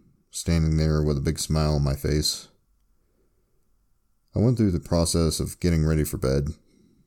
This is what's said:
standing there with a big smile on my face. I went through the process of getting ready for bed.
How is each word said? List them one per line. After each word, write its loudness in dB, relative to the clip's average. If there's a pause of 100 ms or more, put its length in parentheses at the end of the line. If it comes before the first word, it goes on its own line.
(300)
standing 0
there 2
with 0
a -4
big -4
smile 0
on 0
my 0
face. -2 (1900)
I 0
went 2
through 2
the 0
process 0
of -6
getting 2
ready 2
for -6
bed. 0 (580)